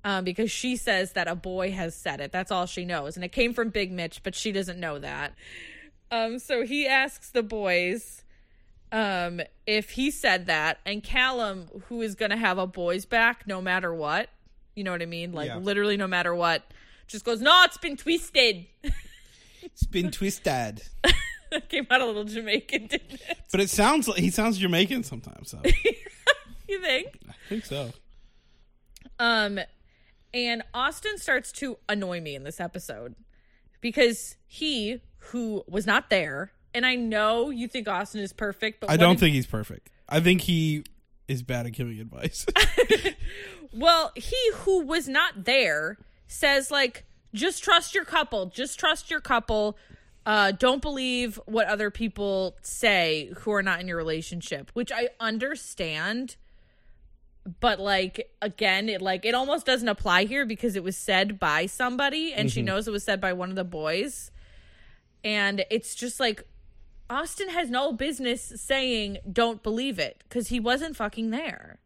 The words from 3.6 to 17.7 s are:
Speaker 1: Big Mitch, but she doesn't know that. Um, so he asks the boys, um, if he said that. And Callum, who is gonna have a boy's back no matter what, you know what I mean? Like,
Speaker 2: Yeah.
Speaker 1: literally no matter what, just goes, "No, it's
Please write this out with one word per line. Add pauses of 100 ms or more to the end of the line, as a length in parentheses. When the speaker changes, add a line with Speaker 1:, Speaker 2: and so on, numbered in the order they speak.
Speaker 1:
Big
Mitch,
but
she
doesn't
know
that. (760)
Um,
so
he
asks
the
boys, (680)
um, (260)
if
he
said
that.
And
Callum, (200)
who
is
gonna
have
a
boy's
back
no
matter
what, (460)
you
know
what
I
mean?
Like,
Speaker 2:
Yeah.
Speaker 1:
literally
no
matter
what, (440)
just
goes,
"No,
it's